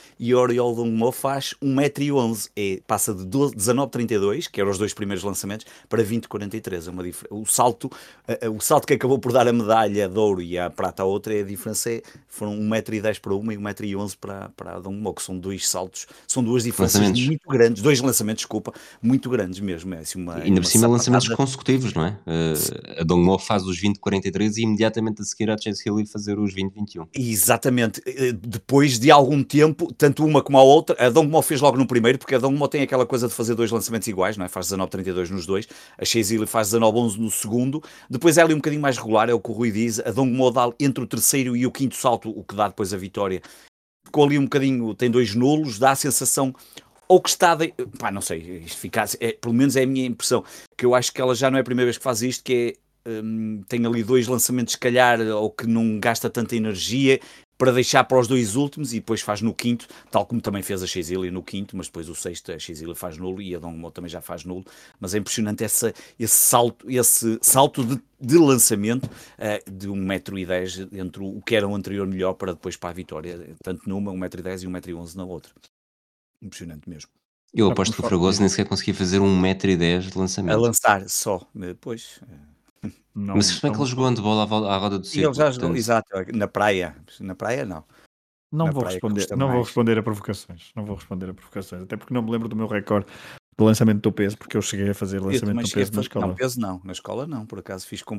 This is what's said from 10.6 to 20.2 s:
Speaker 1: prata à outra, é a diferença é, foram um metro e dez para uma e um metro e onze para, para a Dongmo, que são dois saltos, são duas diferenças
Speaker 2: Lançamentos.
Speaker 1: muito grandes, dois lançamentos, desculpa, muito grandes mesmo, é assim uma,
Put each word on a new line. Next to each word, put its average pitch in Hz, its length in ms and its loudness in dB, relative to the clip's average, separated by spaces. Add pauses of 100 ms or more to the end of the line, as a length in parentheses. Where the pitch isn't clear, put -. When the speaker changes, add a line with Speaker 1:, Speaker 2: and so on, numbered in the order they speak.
Speaker 1:
prata 92 340 -6
à - 20 0
outra, 101 300 -2
é 104 60 0
a - 20 -6
diferença 101 480 -8
é, 113 100 -6 (280)
foram 104 240 -8
um 107 160 -2
metro 110 260 -2
e 104 60 -4
dez 104 180 -2
para 101 160 -2
uma 107 180 -4
e 104 40 -8
um 101 40 -10
metro 104 240 -8
e 101 80 -4
onze 101 220 -6
para, 98 400 -12
para 90 220 -14
a - 20 -12
Dongmo, 98 340 -6
que - 80 -12
são 95 160 -8
dois 95 300 -6
saltos, - 400 -6 (180)
são - 160 -2
duas 120 220 2
diferenças 104 380 2
Speaker 2:
Lançamentos. 104 240 4
Speaker 1:
muito 151 240 -2
grandes, 117 340 4
dois 143 160 4
lançamentos, 113 440 0
desculpa, - 300 -6 (280)
muito 127 280 2
grandes 95 300 -2
mesmo, 92 360 -6
é - 20 -12
assim 80 200 -10
uma, 85 180 -8